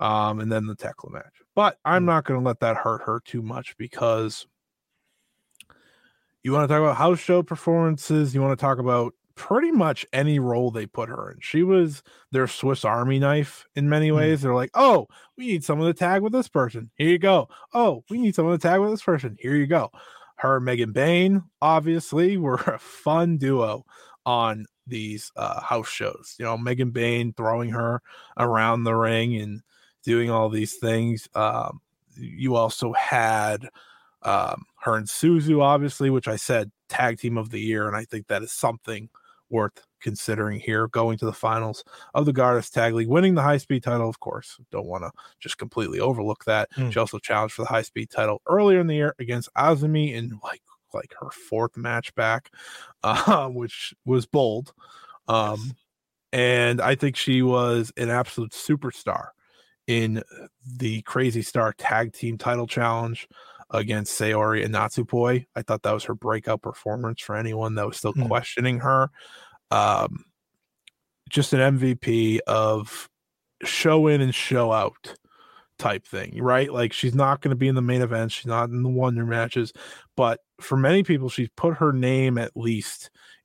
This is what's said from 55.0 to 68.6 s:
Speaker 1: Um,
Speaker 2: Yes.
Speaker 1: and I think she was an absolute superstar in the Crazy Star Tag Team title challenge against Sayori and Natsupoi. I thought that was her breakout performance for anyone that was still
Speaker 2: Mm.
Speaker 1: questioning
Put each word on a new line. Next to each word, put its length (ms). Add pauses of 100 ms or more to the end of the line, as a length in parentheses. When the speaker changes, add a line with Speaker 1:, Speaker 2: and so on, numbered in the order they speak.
Speaker 1:
Um, 380
Speaker 2:
Yes. 60 (600)
Speaker 1:
and 480
I 140
think 220
she 260
was 540
an 140
absolute 420
superstar 760 (580)
in 360 (440)
the 360
Crazy 400
Star 320
Tag 380
Team 260
title 280
challenge 640 (420)
against 480
Sayori 460
and 100
Natsupoi. 720 (100)
I 60
thought 200
that 100
was 120
her 100
breakout 480
performance 580
for 160
anyone 380
that 120
was 100
still 180
Speaker 2:
Mm. 140
Speaker 1:
questioning 520